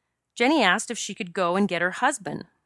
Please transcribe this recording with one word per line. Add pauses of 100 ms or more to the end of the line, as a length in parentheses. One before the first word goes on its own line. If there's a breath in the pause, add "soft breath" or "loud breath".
(340)
Jenny
asked
if
she
could
go
and
get
her
husband (180)